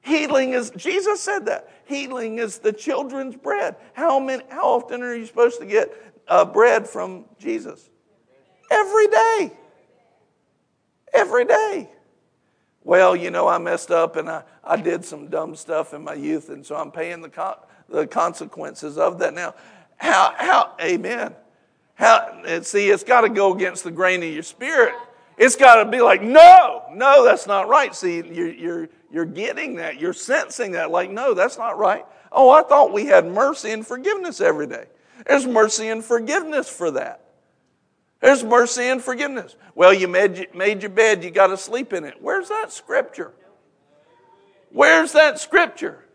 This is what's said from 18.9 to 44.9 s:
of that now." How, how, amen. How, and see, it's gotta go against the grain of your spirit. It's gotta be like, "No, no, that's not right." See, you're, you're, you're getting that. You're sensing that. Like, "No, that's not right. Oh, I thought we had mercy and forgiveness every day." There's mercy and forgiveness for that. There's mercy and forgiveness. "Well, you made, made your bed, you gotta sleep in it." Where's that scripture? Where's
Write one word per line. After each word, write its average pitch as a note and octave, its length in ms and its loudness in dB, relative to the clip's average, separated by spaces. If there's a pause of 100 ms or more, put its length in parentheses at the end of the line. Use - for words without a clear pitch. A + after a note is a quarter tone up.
of F3 220 -2
that C4 140 -4
now." E3+ 220 -12 (420)
How, F#3+ 400 0
how, - 440 0
amen. A3 540 -6 (600)
How, - 520 2
and E3 180 -6
see, G3+ 240 -2
it's G3 140 2
gotta A#3 240 4
go G3 260 0
against F#3 300 -6
the F3 80 -12
grain F3+ 320 -2
of E3 60 -8
your D#3 120 -10
spirit. B3 540 0 (420)
It's B3+ 200 4
gotta A3+ 340 8
be B3 80 -4
like, F#3+ 220 4
"No, D#4 720 10
no, C4 320 6
that's - 200 2
not G3 220 -2
right." A#3 260 2
See, E3+ 320 -6
you're, E3+ 280 -8
you're, E3 360 -10 (220)
you're E3 140 -6
getting G3+ 500 -10
that. D#3+ 240 -12
You're E3+ 140 -6
sensing A#3+ 580 -6
that. E3 180 -6
Like, F3+ 200 -2
"No, A#3 240 -4
that's F#3+ 240 -2
not A3+ 200 -8
right. G3+ 280 -2 (260)
Oh, C4 200 8
I D#4 120 8
thought - 300 4
we G#3 120 -4
had F3 200 6
mercy A3 460 -4
and A3 140 -10
forgiveness E4+ 540 -8
every D3+ 280 -2
day." A#2 180 -14 (400)
There's C#4 200 2
mercy A3 440 0
and A3+ 160 -8
forgiveness C#4+ 640 -4
for E3+ 220 -6
that. - 360 -10 (920)
There's B3+ 240 4
mercy A#3+ 420 0
and B3+ 160 -2
forgiveness. B3+ 540 -8 (200)
"Well, F3+ 180 8
you F#3 140 0
made, F#3 480 -2
made G3 260 -4
your G#3 80 -10
bed, G#3 340 2
you F3 80 -14
gotta F#3+ 260 2
sleep A#3 360 -8
in E3+ 100 -8
it." C#3+ 160 -16
Where's F#4 300 -6
that G#4+ 220 -8
scripture? - 640 -8 (1400)
Where's D#4+ 420 2